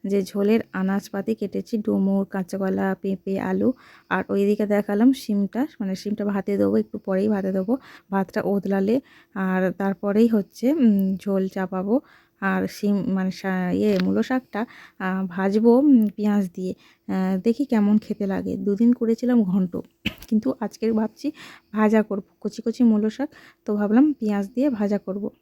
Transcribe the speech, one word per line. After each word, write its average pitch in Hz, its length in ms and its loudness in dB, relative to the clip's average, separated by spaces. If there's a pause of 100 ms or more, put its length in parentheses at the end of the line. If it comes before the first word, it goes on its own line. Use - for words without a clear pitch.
যে 196 180 0
ঝোলের 202 380 2 (120)
আনাজপাতি 196 640 -2
কেটেছি, 196 420 -6
ডুমুর, 196 480 0
কাঁচা 190 340 -6
কলা, 190 440 -2
পেঁপে, 196 380 -4
আলু। 190 320 0 (360)
আর 185 200 -2
ওইদিকে 202 380 0
দেখালাম 208 460 2
শিমটা, 214 540 -2 (140)
মানে 190 140 -4
শিমটা 208 300 -6
ভাতে 202 320 -2
দেবো, 202 200 2
একটু 214 220 -2
পরেই 196 300 -2
ভাতে 190 240 -2
দেবো, 190 240 0 (340)
ভাতটা 196 320 -2
ওতলালে 196 580 0 (340)
আর 185 380 0
তারপরেই 202 560 0
হচ্ছে, 226 440 0
উম, 202 440 2
ঝোল 190 320 -2
চাপাবো। 190 520 -2 (400)
আর 190 260 0
শিম 202 400 -2
মানে 190 240 -2
শা-, 185 440 -4
ইয়ে 202 280 0
মূলো 190 200 0
শাকটা, 247 440 -4 (320)
আহ, 190 280 -4
ভাজবো, 196 520 4
উম, 269 300 6
পেঁয়াজ 208 480 0
দিয়ে। 185 180 -6 (340)
আহ, 190 320 0
দেখি 233 240 0
কেমন 214 340 2
খেতে 208 280 -4
লাগে। 190 300 -4
দুদিন 202 360 2
করেছিলাম 240 500 2
ঘন্ট, 185 340 0 (520)
কিন্তু 226 320 0
আজকে 220 320 -4
ভাবছি 220 400 -4 (400)
ভাজা 214 300 4
করব। 202 200 -4 (180)
কচি 220 260 -8
কচি 233 180 0
মূলো 214 260 4
শাক, 269 180 -8 (360)
তো 214 100 -2
ভাবলাম 214 380 4
পেঁয়াজ 202 420 -2
দিয়ে 277 160 2
ভাজা 202 280 -2
করব। 196 300 -8 (140)